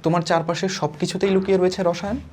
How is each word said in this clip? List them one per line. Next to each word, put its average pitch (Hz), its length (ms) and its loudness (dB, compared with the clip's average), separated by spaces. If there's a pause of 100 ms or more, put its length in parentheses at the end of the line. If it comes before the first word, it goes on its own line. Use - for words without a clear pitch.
তোমার 165 200 2
চারপাশে 170 460 0
সব 151 220 -2 (100)
কিছুতেই 185 300 0
লুকিয়ে 190 280 2
রয়েছে 185 260 2
রসায়ন? 202 320 -2 (160)